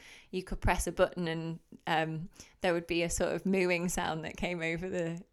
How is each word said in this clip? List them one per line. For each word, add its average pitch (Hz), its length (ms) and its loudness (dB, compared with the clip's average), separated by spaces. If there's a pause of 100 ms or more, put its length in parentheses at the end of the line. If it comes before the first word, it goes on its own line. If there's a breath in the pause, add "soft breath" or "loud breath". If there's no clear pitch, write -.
(300 loud breath)
you 185 120 -4
could 185 200 -6
press 185 240 4
a 170 60 -2
button 175 360 2
and, 165 300 -4 (280)
um, 160 420 0 (340 loud breath)
there 185 100 4
would 170 140 0
be 170 160 2
a 170 80 0
sort - 240 0
of 170 100 -4
mooing 180 460 4
sound 160 340 -2
that - 140 -8
came 175 240 -2
over 165 260 -2
the 170 340 -2 (100)